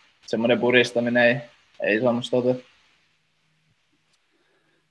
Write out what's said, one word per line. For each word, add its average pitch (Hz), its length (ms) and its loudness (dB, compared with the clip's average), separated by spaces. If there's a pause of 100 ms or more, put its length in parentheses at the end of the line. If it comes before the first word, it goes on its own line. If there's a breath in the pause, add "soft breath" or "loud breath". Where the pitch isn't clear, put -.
(260)
semmonen 117 340 0
puristaminen 120 640 0
ei, 120 140 4 (440)
ei 104 200 0
saa 123 120 0
musta 120 180 -6
toteutua. 127 380 -2 (2250)